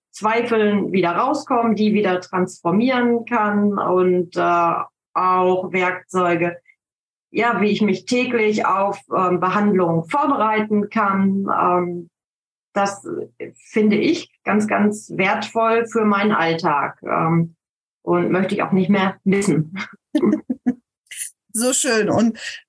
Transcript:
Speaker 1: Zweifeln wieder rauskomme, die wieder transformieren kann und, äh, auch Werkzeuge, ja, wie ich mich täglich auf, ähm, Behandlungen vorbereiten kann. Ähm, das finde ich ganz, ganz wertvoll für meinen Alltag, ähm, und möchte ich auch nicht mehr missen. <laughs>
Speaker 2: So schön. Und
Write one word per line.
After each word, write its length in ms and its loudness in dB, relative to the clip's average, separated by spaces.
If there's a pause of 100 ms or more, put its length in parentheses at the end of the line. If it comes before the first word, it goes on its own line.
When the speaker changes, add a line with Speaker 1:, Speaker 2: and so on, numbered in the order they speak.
(120)
Speaker 1:
Zweifeln 800 0
wieder 200 2
rauskomme, 640 0
die 180 2
wieder 280 0
transformieren 1040 0
kann 520 0
und, 580 0
äh, 380 2 (400)
auch 580 0
Werkzeuge, 840 -2 (800)
ja, 260 0
wie 80 4
ich 120 0
mich 240 0
täglich 600 0
auf, 340 0 (160)
ähm, 240 0
Behandlungen 680 2
vorbereiten 840 0
kann. 580 0
Ähm, 600 -2 (640)
das 340 -2 (480)
finde 400 0
ich 360 0 (120)
ganz, 240 0
ganz 480 0
wertvoll 720 0
für 180 0
meinen 260 2
Alltag, 720 -2
ähm, 520 0 (480)
und 280 0
möchte 220 0
ich 80 -2
auch 100 -4
nicht 180 2
mehr 340 2
missen. 520 0 (380)
<laughs> 720 -2 (720)
Speaker 2:
So 160 0
schön. 380 0
Und 300 0 (300)